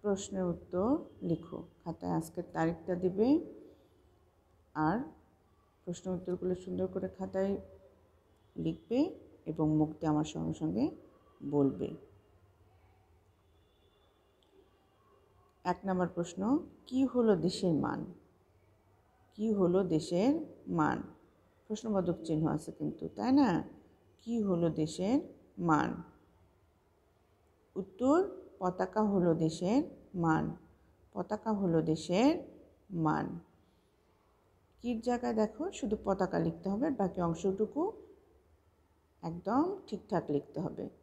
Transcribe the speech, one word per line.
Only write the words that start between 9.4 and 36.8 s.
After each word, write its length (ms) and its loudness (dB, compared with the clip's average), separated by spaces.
এবং 320 2
মুখ 120 4
দিয়ে 180 -6
আমার 160 2
সঙ্গে 360 -6
সঙ্গে 320 0
বলবে। 460 0
এক 220 0
নম্বর 220 2
প্রশ্ন, 600 -2
কি 180 2
হলো 300 4
দেশের 380 2
মান? 320 0
কি 200 0
হলো 300 4
দেশের 600 2
মান? 360 2
প্রশ্নবোধক 560 -2
চিহ্ন 240 0
আছে 240 -2
কিন্তু, 360 -6
তাই 240 -2
না? 320 4
কি 200 -4
হলো 280 2
দেশের 500 0
মান? 440 2
উত্তর, 540 2
পতাকা 420 -2
হলো 320 4
দেশের 500 2
মান। 400 2
পতাকা 380 -6
হলো 300 2
দেশের 520 2
মান। 480 0
কির 200 -4
জায়গায় 320 0
দেখো 380 0
শুধু 320 -2
পতাকা 360 0
লিখতে 300 -2
হবে, 200 0